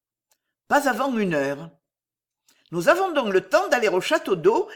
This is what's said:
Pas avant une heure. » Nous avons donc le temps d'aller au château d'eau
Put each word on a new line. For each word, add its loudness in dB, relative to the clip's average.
Pas 2
avant -2
une 0
heure. » -4
Nous -2
avons 2
donc -2
le 4
temps 0
d'aller 0
au 0
château -2
d'eau 2